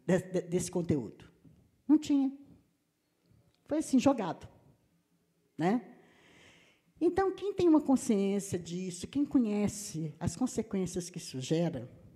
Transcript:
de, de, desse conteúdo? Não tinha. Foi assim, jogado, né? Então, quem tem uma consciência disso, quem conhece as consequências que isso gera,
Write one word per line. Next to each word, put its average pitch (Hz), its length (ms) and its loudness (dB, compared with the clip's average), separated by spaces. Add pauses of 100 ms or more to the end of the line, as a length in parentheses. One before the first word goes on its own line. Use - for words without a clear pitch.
de, 180 160 4
de, - 220 -4
desse 175 280 -4
conteúdo? 165 540 -2 (640)
Não 294 80 8
tinha. 277 340 2 (1300)
Foi 294 140 -2
assim, 294 200 2
jogado, 220 480 0 (1080)
né? 202 300 0 (1120)
Então, 370 340 2
quem 392 200 -6
tem 359 120 2
uma 311 140 8
consciência 202 760 2
disso, 175 480 -8
quem 277 180 -2
conhece 208 960 0
as - 160 -4
consequências 190 720 -4
que - 80 -16
isso 135 240 -10
gera, 160 500 -2 (260)